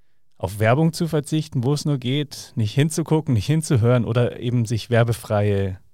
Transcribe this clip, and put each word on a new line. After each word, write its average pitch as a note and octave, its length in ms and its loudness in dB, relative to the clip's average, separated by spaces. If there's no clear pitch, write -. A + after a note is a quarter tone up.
auf G2 200 -6
Werbung C3+ 320 4
zu E3+ 160 -4
verzichten, D3+ 560 -2
wo C#3 100 0
es D3 120 -4
nur C#3+ 140 0
geht, C3+ 560 -6
nicht G#2+ 180 -2
hinzugucken, D#3 640 0
nicht G2+ 100 0
hinzuhören B2+ 580 2
oder A#2 360 0
eben A#2 260 0
sich A2 240 -4
werbefreie G#2 920 0